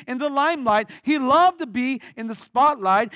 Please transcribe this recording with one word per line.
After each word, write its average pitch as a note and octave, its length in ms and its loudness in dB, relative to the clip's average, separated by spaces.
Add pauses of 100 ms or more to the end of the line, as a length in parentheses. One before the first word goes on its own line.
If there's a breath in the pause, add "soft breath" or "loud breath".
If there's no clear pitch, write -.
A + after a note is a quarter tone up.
in B3 80 -6
the D4 120 -2
limelight. C#4 600 0 (140 loud breath)
He D4+ 140 0
loved D#4+ 420 4
to D#4+ 60 -8
be B3 360 -4 (160 loud breath)
in A3+ 100 -8
the A3 80 -8
spotlight. A#3 800 0